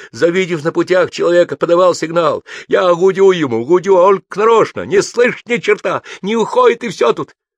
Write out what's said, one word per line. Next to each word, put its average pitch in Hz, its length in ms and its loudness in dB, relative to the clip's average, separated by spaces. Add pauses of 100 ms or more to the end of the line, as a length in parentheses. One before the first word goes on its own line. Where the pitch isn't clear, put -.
(120)
завидев 170 520 -2
на 165 80 -2
путях 175 400 0
человека, 170 460 0
подавал 170 360 2
сигнал: 160 500 -2 (240)
"Я 190 280 2
гудю 190 340 2
ему, 127 360 -2
гудю, 180 320 2
а 180 100 4
он 196 160 -2 (120)
нарочно, 208 480 0
не 170 200 0
слышит 233 440 -2
ни 233 100 -2
черта, 180 440 -4 (220)
не 208 120 -4
уходит, 233 480 0
и 226 60 -6
всё 226 240 0
тут, - 220 -10 (220)